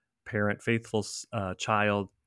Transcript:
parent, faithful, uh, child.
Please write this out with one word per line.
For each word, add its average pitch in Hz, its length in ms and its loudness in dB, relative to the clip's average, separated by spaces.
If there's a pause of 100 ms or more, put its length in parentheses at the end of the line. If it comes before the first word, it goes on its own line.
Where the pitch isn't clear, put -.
(260)
parent, 104 360 0
faithful, 113 440 0 (280)
uh, 95 220 -2
child. 104 540 2 (180)